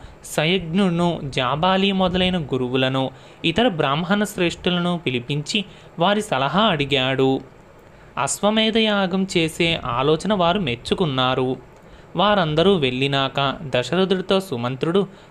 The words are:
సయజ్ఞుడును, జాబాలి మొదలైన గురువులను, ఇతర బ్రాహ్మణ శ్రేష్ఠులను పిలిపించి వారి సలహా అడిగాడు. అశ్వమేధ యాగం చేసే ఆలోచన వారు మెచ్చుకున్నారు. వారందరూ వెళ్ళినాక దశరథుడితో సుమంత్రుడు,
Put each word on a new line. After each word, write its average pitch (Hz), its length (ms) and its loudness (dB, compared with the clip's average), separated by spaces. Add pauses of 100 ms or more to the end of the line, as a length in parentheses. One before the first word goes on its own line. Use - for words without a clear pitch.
(240)
సయజ్ఞుడును, 170 1000 0
జాబాలి 156 680 2
మొదలైన 185 460 0
గురువులను, 131 720 0 (360)
ఇతర 185 220 2
బ్రాహ్మణ 165 560 0
శ్రేష్ఠులను 175 800 -2
పిలిపించి 143 600 -4 (340)
వారి 202 220 2
సలహా 143 400 0
అడిగాడు. 135 800 2 (760)
అశ్వమేధ 214 600 0
యాగం 196 500 0 (100)
చేసే 165 480 0
ఆలోచన 147 480 0
వారు 180 260 2
మెచ్చుకున్నారు. 131 1120 -2 (440)
వారందరూ 180 600 2
వెళ్ళినాక 135 840 0
దశరథుడితో 185 800 0
సుమంత్రుడు, 151 680 -2 (240)